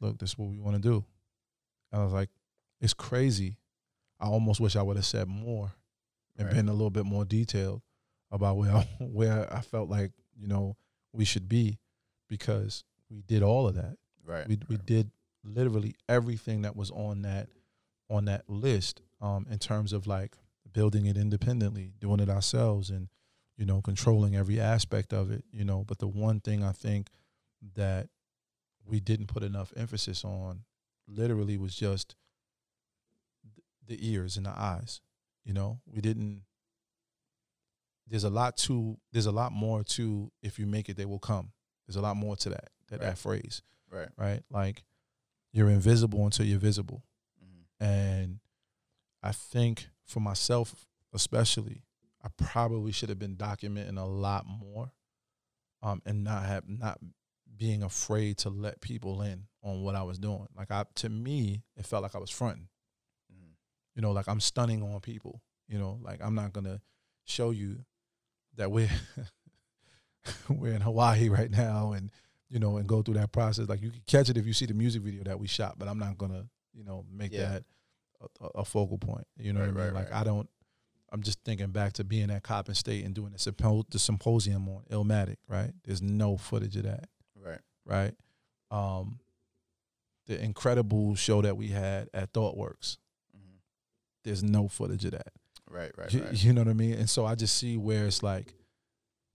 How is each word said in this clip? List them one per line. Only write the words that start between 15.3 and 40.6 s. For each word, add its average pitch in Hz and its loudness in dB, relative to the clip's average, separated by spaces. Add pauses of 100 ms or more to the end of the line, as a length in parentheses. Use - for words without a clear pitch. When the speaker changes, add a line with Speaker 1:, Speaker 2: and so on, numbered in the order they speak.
Speaker 1:
literally 107 0 (140)
everything 117 0
that 104 -4
was 101 -6
on 104 -4
that, 98 -4 (640)
on 104 2
that 98 -2
list, 104 0 (200)
um, 101 -2
in 107 -4
terms 107 -2
of, 98 -2
like, 98 -4 (380)
building 104 6
it 101 4
independently, 101 2
doing 101 4
it 101 4
ourselves, 98 2
and, 92 -4 (480)
you 107 -2
know, 95 4
controlling 101 4
every 98 2
aspect 107 2
of 98 0
it, - -6
you 104 -4
know. 98 0
But - -6
the 104 -2
one 104 2
thing 104 0
I 98 2
think 104 -2 (640)
that 98 -2 (760)
we 107 0
didn't 107 0
put 107 -6
enough 98 -6
emphasis 107 -6
on 92 -8 (420)
literally 104 0
was 95 -4
just 98 -2 (1300)
th-, 107 -20 (360)
the 113 -4
ears 92 -2
and 95 -4
the - -6 (100)
eyes, 98 -6 (420)
you 98 -6
know. 101 -2
We 110 -8
didn't, 107 -2 (1700)
there's 107 -2
a 104 2
lot 120 0
to, 113 0 (140)
there's 113 2
a 104 2
lot 117 0
more 107 -2
to 107 -4 (100)
"If 101 -8
you 104 -4